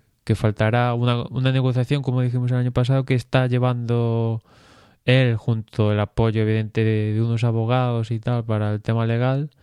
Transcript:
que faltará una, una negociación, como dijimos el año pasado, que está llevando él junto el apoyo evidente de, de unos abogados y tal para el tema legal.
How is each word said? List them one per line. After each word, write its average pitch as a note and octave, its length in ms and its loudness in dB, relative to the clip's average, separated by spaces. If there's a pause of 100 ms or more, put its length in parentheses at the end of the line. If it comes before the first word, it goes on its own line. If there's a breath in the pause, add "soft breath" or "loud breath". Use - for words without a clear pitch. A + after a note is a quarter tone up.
(240)
que A2 120 0
faltará A#2 580 0
una, A#2+ 300 0
una B2+ 280 -2
negociación, C3 520 0
como B2+ 180 0
dijimos B2 300 -2
el B2+ 60 0
año B2 140 0
pasado, B2+ 320 2
que B2+ 120 -2
está B2+ 320 0
llevando A#2 920 0 (640 soft breath)
él B2 320 4
junto A2 540 0
el G#2 80 2
apoyo A2 420 0
evidente A2 420 0
de, G#2+ 300 0
de A2 80 0
unos A#2 220 0
abogados A#2 680 0
y A2+ 80 -4
tal A#2+ 260 -4
para G#2+ 280 -2
el G#2+ 80 -4
tema A2+ 260 -2
legal. C3 420 -2 (140)